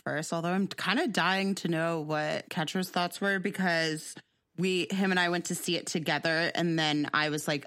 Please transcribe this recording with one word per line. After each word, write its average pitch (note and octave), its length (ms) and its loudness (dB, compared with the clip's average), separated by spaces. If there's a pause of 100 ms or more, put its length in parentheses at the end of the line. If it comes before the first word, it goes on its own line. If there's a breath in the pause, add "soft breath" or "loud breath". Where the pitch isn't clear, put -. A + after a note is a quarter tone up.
first, C#3+ 300 -4
although E3+ 160 0
I'm F#3+ 180 2
kinda B3+ 420 0
dying F#3+ 480 2
to - 120 -4
know E3 320 0
what D3+ 480 -2
Ketra's F3+ 400 -2
thoughts F3 320 -2
were G3 180 2
because E3+ 760 0 (420)
we, F3+ 340 0
him F#3+ 200 2
and F3+ 100 4
I F3 80 4
went F3 180 0
to F#3 80 -4
see E3+ 220 -2
it - 100 -6
together, E3 680 0
and E3+ 240 2
then D3+ 340 2
I D3+ 160 2
was D3+ 180 -2
like, D3 200 -2